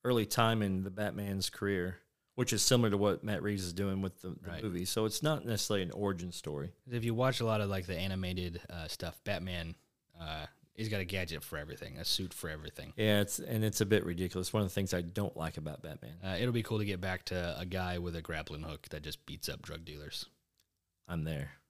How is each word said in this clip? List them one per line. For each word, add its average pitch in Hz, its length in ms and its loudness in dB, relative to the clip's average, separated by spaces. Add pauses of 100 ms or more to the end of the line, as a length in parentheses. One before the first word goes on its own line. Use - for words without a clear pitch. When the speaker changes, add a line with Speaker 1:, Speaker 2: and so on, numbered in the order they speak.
Speaker 1:
early 120 220 6
time 113 360 6
in 95 220 2
the 95 80 -4
Batman's 101 580 -2
career, 92 500 0 (360)
which 123 160 2
is 107 100 4
similar 120 280 8
to 101 80 4
what 98 260 2
Matt 101 200 -2
Reeves 101 200 0
is 90 100 -4
doing 95 280 0
with 95 200 -4
the, 92 80 -8 (120)
the 87 80 -10
Speaker 2:
Right. 85 140 -6
Speaker 1:
movie. 90 220 -2
So 110 200 2
it's 107 180 0
not 151 220 0
necessarily 104 380 2
an 85 80 -2
origin 92 420 -2
story. 73 400 -6 (160)
Speaker 2:
If 120 160 -2
you 117 80 2
watch 127 260 4
a 120 60 2
lot 110 160 4
of, 101 80 2
like, 95 160 0
the 90 120 -2
animated, 90 720 -2
uh, 82 180 -8
stuff, - 360 -8
Batman, 87 520 -4 (440)
uh, 78 260 -6 (300)
he's 110 140 -4
got 104 120 0
a 92 40 -2
gadget 87 380 -2
for - 140 -8
everything, - 400 -10
a - 80 -8
suit - 280 0
for - 160 -6
everything. 78 460 -8
Speaker 1:
Yeah, 104 260 6
it's, 101 180 0
and 110 240 0
it's 107 180 2
a 107 60 6
bit 104 180 6
ridiculous. 90 480 -2
One 110 100 4
of 98 60 2
the - 40 -6
things 95 200 2
I 90 80 2
don't 90 340 -2
like 80 220 -4
about 76 240 -6
Batman. 76 420 -12
Speaker 2:
Uh, 95 160 -2
it'll 120 140 2
be 117 100 4
cool 110 160 0
to 104 60 2
get 98 160 -2
back 92 240 -2
to 85 340 -2
a 90 60 -4
guy 90 320 0
with 85 180 -2
a 82 60 -4
grappling 78 420 -4
hook 73 260 -8
that 78 140 -8
just - 220 -10
beats - 240 -8
up 73 140 -8
drug 80 200 -10
dealers. 73 440 -10 (800)
Speaker 1:
I'm 85 160 -2
there. 76 300 -2 (160)